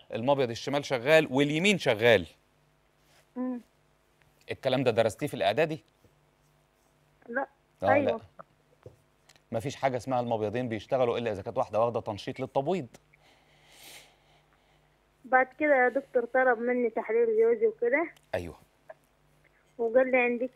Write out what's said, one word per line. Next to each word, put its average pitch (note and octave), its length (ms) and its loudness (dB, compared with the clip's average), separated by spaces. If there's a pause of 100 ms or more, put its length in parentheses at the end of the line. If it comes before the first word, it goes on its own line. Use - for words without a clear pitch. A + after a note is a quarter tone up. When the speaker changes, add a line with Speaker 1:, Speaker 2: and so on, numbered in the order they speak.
(140)
Speaker 1:
المبيض C3 360 0
الشمال C3+ 360 -6
شغال D3 460 4
واليمين D#3 460 2
شغال"؟ A2 500 4 (1080)
Speaker 2:
مم. B3 260 -8 (880)
Speaker 1:
الكلام C3 320 -2
ده B2 80 2
درستيه A2 360 0
في - 60 -8
الإعدادي؟ C3 500 -2 (1500)
Speaker 2:
لا. C4 180 -6 (360)
Speaker 1:
آه، - 60 2
Speaker 2:
أيوة. C#4 220 2
Speaker 1:
لا. A3 80 -4 (1300)
مفيش A#2 240 -4
حاجة C3 220 -2
اسمها B2+ 220 -4
المبيضين A#2 500 -4
بيشتغلوا A#2 480 -2
إلا A#2 140 -4
إذا G2 100 -8
كانت G#2+ 160 -10
واحدة G#2+ 220 -2
واخدة A#2 220 0
تنشيط A2 380 -10
للتبويض. C#3 480 -4 (2500)
Speaker 2:
بعد B3+ 220 4 (120)
كده D4+ 240 4
يا B3 60 4
دكتور B3 360 -4
طلب B3+ 340 2
مني B3 300 0
تحليل A#3 380 0
جوزي A3+ 400 2
وكده. B3+ 440 -2 (240)
Speaker 1:
أيوة. E2+ 200 -6 (1200)
Speaker 2:
وقال B3 340 2
لي: B3+ 60 4
"عندك A#3+ 380 0